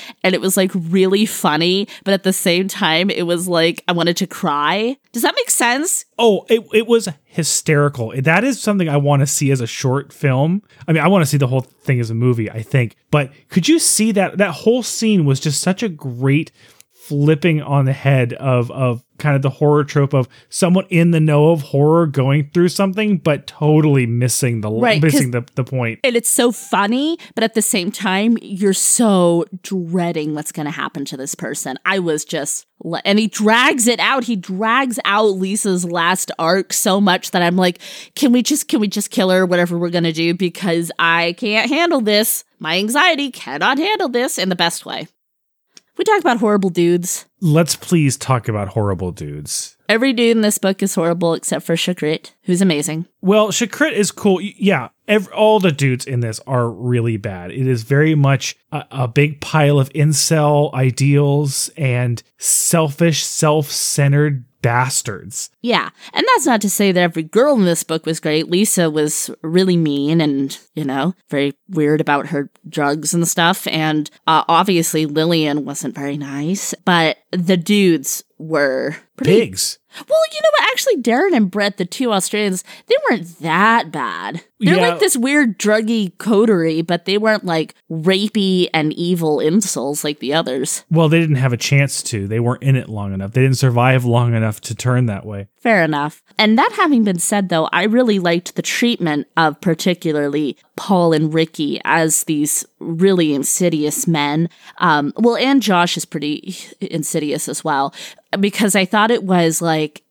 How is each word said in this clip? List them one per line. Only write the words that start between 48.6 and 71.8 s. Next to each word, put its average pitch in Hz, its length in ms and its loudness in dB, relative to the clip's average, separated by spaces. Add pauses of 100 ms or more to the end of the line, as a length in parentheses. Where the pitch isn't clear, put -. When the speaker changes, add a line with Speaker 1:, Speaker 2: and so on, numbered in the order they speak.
Speaker 2:
horrible 95 420 -2
dudes. 73 680 -12 (120)
Speaker 1:
Every 226 240 2
dude 233 240 2
in 220 60 2
this 208 140 0
book 196 240 -2
is 196 140 -2
horrible 170 400 0
except - 320 -6
for 165 80 -2
Shakrit, 160 560 -4 (140)
who's 180 180 0
amazing. 156 440 0 (140)
Speaker 2:
Well, 214 280 2
Shakrit 262 460 -2
is 202 180 0
cool. 190 240 0
Y-, 196 220 -8
yeah, 175 300 0 (200)
ev-, 208 240 2
all 214 260 4
the 185 140 2
dudes 135 340 -2
in 127 140 -2
this 113 260 -4
are 123 240 0
really 117 460 -2
bad. 92 340 -10
It 131 160 -2
is 123 160 0
very 147 320 2
much 139 420 2 (140)
a, 147 220 -8
a 127 160 -4
big 147 320 0
pile 147 400 2
of 135 80 0
incel 147 840 2
ideals 143 1040 0
and 123 460 -2 (160)
selfish, 160 840 0
self-centered 147 1200 0 (160)
bastards. 120 880 -4 (120)
Speaker 1:
Yeah, 190 260 -2 (240)
and 392 220 -2
that's 330 120 0
not 233 160 2
to 202 80 0
say 202 220 2
that 180 80 2
every 165 220 0
girl 254 320 2
in 214 100 4
this 170 200 0
book 160 220 -6
was 160 140 -4
great. 156 300 0
Lisa 180 400 2
was 151 400 -2 (120)
really 180 340 2
mean 151 440 2
and, 139 360 -2 (180)
you 151 100 -8
know, 139 300 -4 (160)
very 143 240 -2 (140)
weird 151 320 0